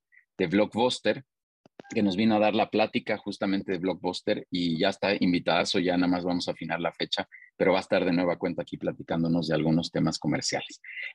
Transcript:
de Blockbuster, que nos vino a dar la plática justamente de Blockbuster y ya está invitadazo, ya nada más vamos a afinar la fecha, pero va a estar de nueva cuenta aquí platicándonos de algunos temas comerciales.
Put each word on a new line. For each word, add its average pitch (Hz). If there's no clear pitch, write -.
de 90
Blockbuster, 107
que 113
nos 98
vino 110
a 107
dar 107
la 107
plática 110
justamente 98
de 92
Blockbuster 90
y 87
ya 95
está 98
invitadazo, 87
ya 90
nada 90
más 90
vamos 87
a 90
afinar 82
la 85
fecha, -
pero 92
va 92
a -
estar 92
de 90
nueva 87
cuenta 87
aquí 85
platicándonos 82
de 80
algunos 80
temas 80
comerciales. -